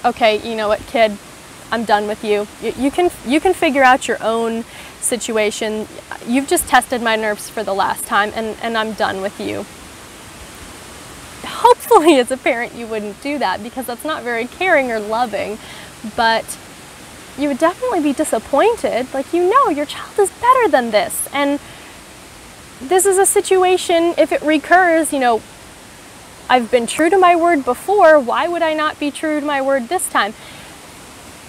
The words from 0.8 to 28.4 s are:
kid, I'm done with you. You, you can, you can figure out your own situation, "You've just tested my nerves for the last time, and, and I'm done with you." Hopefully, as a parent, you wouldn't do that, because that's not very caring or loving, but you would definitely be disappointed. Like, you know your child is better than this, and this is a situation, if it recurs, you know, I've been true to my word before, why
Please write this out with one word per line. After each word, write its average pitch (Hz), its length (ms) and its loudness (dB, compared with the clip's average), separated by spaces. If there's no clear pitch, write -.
kid, 220 300 0
I'm 226 140 -2
done 208 220 0
with 214 180 -6
you. 208 220 0
You, 226 160 -4
you 262 120 0
can, 349 200 0
you 277 140 2
can 370 120 2
figure 285 300 2
out 254 260 4
your 233 140 -2
own 226 420 -2
situation, 214 840 -2
"You've 269 220 0
just - 180 0
tested 247 360 2
my 226 140 0
nerves 214 320 -4
for - 140 -8
the 196 120 -4
last 196 320 -2
time, 208 280 0
and, 220 280 -6
and 226 140 -4
I'm 220 180 -2
done 196 280 -4
with 202 180 -8
you." 202 260 -8
Hopefully, 359 720 4
as 240 120 0
a 254 60 -2
parent, 240 380 -4
you 233 120 -12
wouldn't 214 360 -8
do 285 160 -6
that, 202 240 -2
because 240 240 -10
that's 240 180 -10
not 302 180 -6
very 233 240 -4
caring 294 440 0
or 226 80 -2
loving, 214 600 -4
but 226 420 0
you 285 100 0
would 269 100 -2
definitely 381 420 0
be 285 120 0
disappointed. 262 1000 0
Like, 269 200 -6
you 359 160 2
know 494 200 4
your 294 180 -2
child - 320 -8
is 403 120 2
better 494 380 2
than 254 220 2
this, - 420 -2
and 285 280 0
this 359 260 2
is 381 120 2
a 392 80 4
situation, 359 920 2
if - 140 2
it 339 100 -2
recurs, 320 720 2
you 294 60 -2
know, 240 240 2
I've 247 220 2
been 240 160 2
true 311 220 0
to 370 80 4
my 359 180 6
word 330 300 2
before, 320 560 6
why 240 280 -2